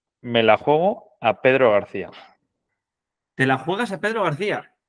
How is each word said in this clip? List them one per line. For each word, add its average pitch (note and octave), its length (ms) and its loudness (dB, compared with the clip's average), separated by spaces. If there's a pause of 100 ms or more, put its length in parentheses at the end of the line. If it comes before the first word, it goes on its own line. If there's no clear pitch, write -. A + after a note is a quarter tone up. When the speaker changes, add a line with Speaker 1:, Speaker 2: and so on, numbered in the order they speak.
(200)
Speaker 1:
me A#2 220 0
la G#2+ 160 4
juego E3+ 640 -2
a A2+ 180 0
Pedro C3 320 4
García. G2 380 -4 (1200)
Speaker 2:
¿Te C3 120 2
la C3 100 2
juegas F#3+ 360 -4
a F3+ 60 -10
Pedro G#3+ 260 -4
García? D#3+ 500 -6 (140)